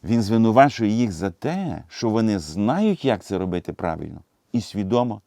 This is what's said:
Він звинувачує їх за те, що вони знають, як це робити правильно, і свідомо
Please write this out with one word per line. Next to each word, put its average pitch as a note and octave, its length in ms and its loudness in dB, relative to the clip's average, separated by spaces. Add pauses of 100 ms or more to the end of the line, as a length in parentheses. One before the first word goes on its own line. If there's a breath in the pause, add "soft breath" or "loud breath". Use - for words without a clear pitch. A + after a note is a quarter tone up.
Він A2+ 180 2
звинувачує A2+ 680 4
їх A2+ 220 0
за F2 180 -4
те, D#3 580 -6
що - 220 -2
вони A2 280 2
знають, G#2+ 680 0
як A2+ 200 0
це G2 140 -4
робити F2 340 -4
правильно, D#2+ 480 -6 (320)
і A#2 80 0
свідомо G#2+ 680 -2